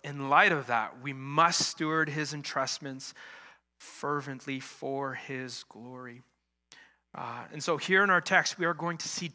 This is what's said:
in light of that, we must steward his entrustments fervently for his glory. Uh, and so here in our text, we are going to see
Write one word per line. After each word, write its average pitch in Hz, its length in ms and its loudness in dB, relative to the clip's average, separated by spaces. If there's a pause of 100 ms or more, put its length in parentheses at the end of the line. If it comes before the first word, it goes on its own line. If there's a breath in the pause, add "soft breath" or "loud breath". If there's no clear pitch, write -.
in 143 280 -4
light 180 220 8
of 135 160 0
that, 120 340 -2
we 139 100 -6
must 147 480 4
steward 156 480 0
his 147 240 -4
entrustments 139 800 -6 (680 loud breath)
fervently 139 800 -4
for 135 560 -6
his 127 540 -8
glory. 123 540 -16 (920 soft breath)
Uh, 117 380 -8
and 151 100 -8
so 165 140 0
here 190 260 4
in 202 80 6
our 180 100 6
text, - 380 2
we 175 60 0
are 170 100 2
going 165 240 -4
to - 100 -8
see 170 260 -6